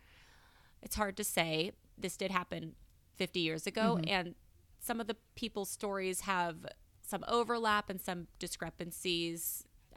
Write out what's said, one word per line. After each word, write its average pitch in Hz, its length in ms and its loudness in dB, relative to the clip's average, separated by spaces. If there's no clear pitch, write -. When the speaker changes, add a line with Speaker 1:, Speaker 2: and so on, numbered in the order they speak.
Speaker 1:
It's - 140 -8
hard 202 220 0
to 214 80 -4
say. 165 460 2
This - 180 -4
did 190 160 0
happen 170 440 -2
fifty 180 260 0
years 160 260 2
ago, 220 320 4
Speaker 2:
Mm-hmm. 160 100 0
Speaker 1:
and 180 260 0
some 233 220 -2
of 208 60 -4
the 214 100 -4
people's 208 340 -4
stories 190 520 -2
have 175 440 0
some - 260 -4
overlap 226 600 4
and 185 100 -4
some 175 280 -6
discrepancies, 170 1300 -2